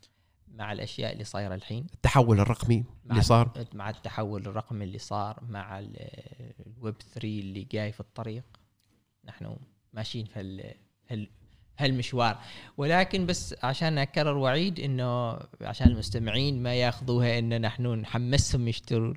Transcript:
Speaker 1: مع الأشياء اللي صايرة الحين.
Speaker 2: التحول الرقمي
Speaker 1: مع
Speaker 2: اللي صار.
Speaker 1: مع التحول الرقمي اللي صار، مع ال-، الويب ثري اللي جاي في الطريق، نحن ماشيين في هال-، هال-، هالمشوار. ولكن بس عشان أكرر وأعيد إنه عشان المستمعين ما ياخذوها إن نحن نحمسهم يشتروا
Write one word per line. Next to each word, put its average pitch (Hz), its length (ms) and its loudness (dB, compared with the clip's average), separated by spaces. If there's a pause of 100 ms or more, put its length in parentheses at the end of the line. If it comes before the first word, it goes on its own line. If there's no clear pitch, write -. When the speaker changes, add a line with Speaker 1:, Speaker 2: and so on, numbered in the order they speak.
(480)
Speaker 1:
مع 107 240 -8
الأشياء 104 420 -6
اللي 107 100 -10
صايرة 98 320 -6
الحين. 113 380 -8
Speaker 2:
التحول 117 460 6
الرقمي 113 400 4
Speaker 1:
مع - 320 -8
Speaker 2:
اللي 110 120 6
صار. 117 500 6
Speaker 1:
مع 101 160 -8
التحول 104 520 -6
الرقمي 104 440 -6
اللي 98 140 -10
صار، 104 500 -6
مع 101 300 -10
ال-، 101 180 -14 (680)
الويب 113 280 -8 (180)
ثري 107 260 -6
اللي 98 240 -8
جاي 107 280 -6
في - 80 -14
الطريق، 113 440 -10 (840)
نحن - 320 -14 (360)
ماشيين 110 320 -8
في 110 140 -12
هال-، 98 360 -12 (360)
هال-، 107 180 -6 (500)
هالمشوار. 123 600 0 (380)
ولكن 180 480 2
بس - 380 -4
عشان 147 340 0
أكرر 147 400 2
وأعيد 156 420 2
إنه 123 600 -2 (220)
عشان 110 260 2
المستمعين 120 760 2
ما 123 120 0
ياخذوها 120 640 2
إن 117 220 0
نحن 113 260 -2
نحمسهم 120 800 0
يشتروا 113 500 -2